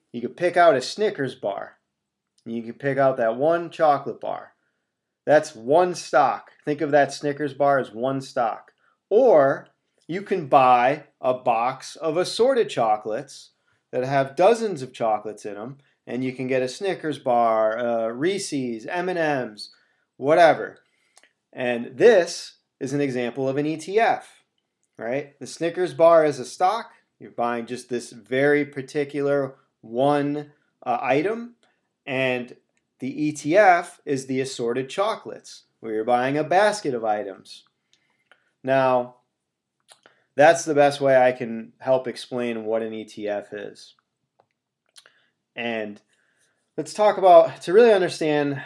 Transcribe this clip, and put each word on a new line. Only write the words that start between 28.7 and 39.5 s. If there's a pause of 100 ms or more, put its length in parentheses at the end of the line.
one, (340)
uh,
item, (500)
and (440)
the
E
T
F
is
the
assorted
chocolates, (160)
where
you're
buying
a
basket
of
items. (1000)
Now, (1200)